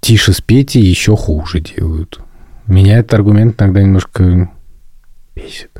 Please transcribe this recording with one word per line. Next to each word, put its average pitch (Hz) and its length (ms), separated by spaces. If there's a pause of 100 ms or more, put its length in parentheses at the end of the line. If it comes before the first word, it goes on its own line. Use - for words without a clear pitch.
«Тише 107 320
с - 80
Петей 131 420
еще 101 340
хуже 78 440
делают». 80 600 (460)
Меня 98 320
этот 113 160
аргумент 104 460
иногда 98 220
немножко 92 680 (840)
бесит. - 460